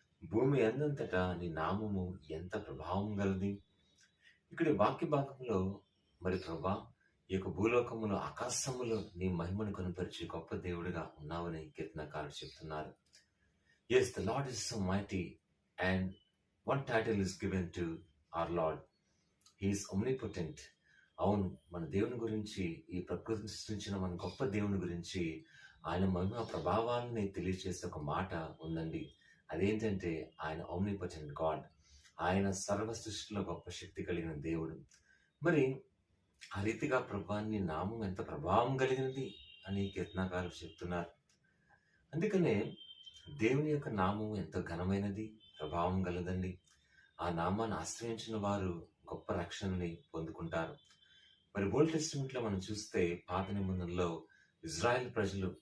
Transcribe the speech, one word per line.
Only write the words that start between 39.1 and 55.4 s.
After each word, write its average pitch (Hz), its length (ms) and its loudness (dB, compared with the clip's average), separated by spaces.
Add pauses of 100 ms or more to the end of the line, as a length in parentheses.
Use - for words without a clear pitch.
అని 98 280 0
కీర్తనకారులు 90 680 -2
చెప్తున్నారు. 87 460 -4 (1040)
అందుకనే 165 640 4 (600)
దేవుని 139 340 4
యొక్క 143 180 2
నామం 107 480 2
ఎంతో 95 240 -2
ఘనమైనది, 98 800 -2 (200)
ప్రభావం 90 480 2
గలదండి. 90 520 -2 (600)
ఆ 87 80 0
నామాన్ని 95 480 0
ఆశ్రయించిన 110 600 -4
వారు 98 500 0 (260)
గొప్ప 101 200 -6
రక్షణని 90 640 -2 (160)
పొందుకుంటారు. 82 640 -4 (800)
మరి 98 120 2
ఓల్డ్ 151 220 6
టెస్టిమెంట్లో 135 500 -2
మనం 101 160 0
చూస్తే, 92 720 0
పాత 95 220 0
నిబంధనలో 90 760 0 (360)
ఇజ్రాయెల్ - 520 0
ప్రజలు 95 460 0